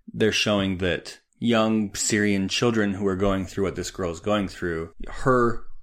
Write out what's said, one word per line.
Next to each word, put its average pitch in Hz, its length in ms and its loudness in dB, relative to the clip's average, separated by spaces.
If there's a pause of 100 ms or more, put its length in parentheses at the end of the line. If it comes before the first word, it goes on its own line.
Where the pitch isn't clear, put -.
(120)
They're 110 200 2
showing 98 460 0
that - 420 -2 (180)
young 110 560 2
Syrian 101 540 2
children 107 460 0
who 101 120 -4
are 95 80 2
going 95 320 0
through 98 180 -2
what 85 120 -2
this 87 160 -8
girl's 85 260 -4
going 101 300 0
through, 82 440 -6 (160)
her 120 560 2 (180)